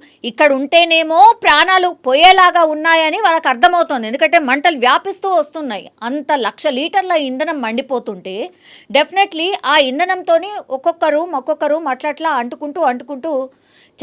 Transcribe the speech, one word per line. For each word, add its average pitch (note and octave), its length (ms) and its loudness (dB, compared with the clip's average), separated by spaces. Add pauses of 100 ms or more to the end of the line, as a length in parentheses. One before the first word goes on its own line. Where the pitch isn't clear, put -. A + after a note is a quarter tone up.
(240)
ఇక్కడ C#4 300 2
ఉంటేనేమో E4 920 4
ప్రాణాలు F4+ 440 4
పోయేలాగా F4 760 4
ఉన్నాయని D#4+ 580 0
వాళ్ళకి E4 260 0
అర్థమవుతోంది. C#4+ 600 0
ఎందుకంటే D#4 320 0
మంటలు D4 380 0
వ్యాపిస్తూ E4 520 0
వస్తున్నాయి. D4 640 -4 (120)
అంత C4+ 320 -6
లక్ష A#3 320 -4
లీటర్ల E4 440 -2
ఇంధనం D4 500 -4
మండిపోతుంటే A#3 880 -8 (400)
definitely E4 760 0
ఆ C#4+ 120 2
ఇంధనంతోని E4 720 -2 (180)
ఒక్కొక్క E4 360 -4
రూమ్, D#4+ 280 -2
ఒక్కొక్క D4+ 320 -4
రూమ్ D4+ 220 -2
అట్లా C4 220 -6
అట్లా D4+ 200 -6
అంటుకుంటూ, C#4+ 520 -6
అంటుకుంటూ C4 680 -4 (540)